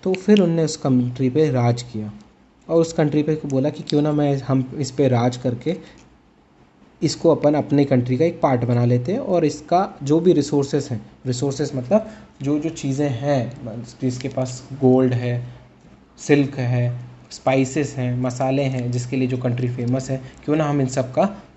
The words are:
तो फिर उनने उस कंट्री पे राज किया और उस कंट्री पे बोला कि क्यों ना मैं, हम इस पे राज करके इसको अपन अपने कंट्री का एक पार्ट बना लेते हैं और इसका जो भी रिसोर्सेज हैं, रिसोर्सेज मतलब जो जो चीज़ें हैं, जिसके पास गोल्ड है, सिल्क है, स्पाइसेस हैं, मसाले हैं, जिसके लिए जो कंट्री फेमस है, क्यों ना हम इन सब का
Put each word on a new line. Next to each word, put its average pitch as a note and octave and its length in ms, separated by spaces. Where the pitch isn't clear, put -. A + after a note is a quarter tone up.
तो F#3 100
फिर G3+ 280
उनने E3 240
उस D3+ 120
कंट्री B2+ 540
पे D3+ 200
राज A#2+ 320
किया G#2+ 300
और E3 120
उस E3 120
कंट्री D3+ 300
पे D#3 240
बोला C3+ 240
कि - 120
क्यों D3 200
ना D3+ 100
मैं, C#3+ 280
हम C3 380
इस C3+ 120
पे C#3 180
राज B2 280
करके C3+ 400
इसको D#3+ 320
अपन D3 200
अपने C#3+ 300
कंट्री B2 320
का C#3 80
एक E3+ 180
पार्ट B2+ 220
बना A#2+ 200
लेते B2 280
हैं A#3 60
और F3+ 260
इसका F3 580
जो D3 180
भी F3 120
रिसोर्सेज C#3+ 580
हैं, A2+ 160
रिसोर्सेज C#3 480
मतलब C3 360
जो D3 160
जो D#3 120
चीज़ें C#3+ 380
हैं, B2+ 440
जिसके B2+ 260
पास B2+ 440
गोल्ड B2+ 400
है, B2 340
सिल्क C#3+ 360
है, B2 440
स्पाइसेस C3+ 680
हैं, B2 240
मसाले C3 420
हैं, B2+ 300
जिसके B2 240
लिए C3 120
जो B2+ 100
कंट्री B2 300
फेमस B2 420
है, C3 120
क्यों D3 120
ना D#3+ 80
हम C#3+ 160
इन C3 60
सब B2 260
का G3 300